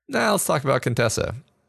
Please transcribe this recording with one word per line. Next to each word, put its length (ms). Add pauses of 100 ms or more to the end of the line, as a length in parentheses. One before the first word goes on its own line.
"Nah, 240
let's 120
talk 200
about 180
Contessa." 540 (320)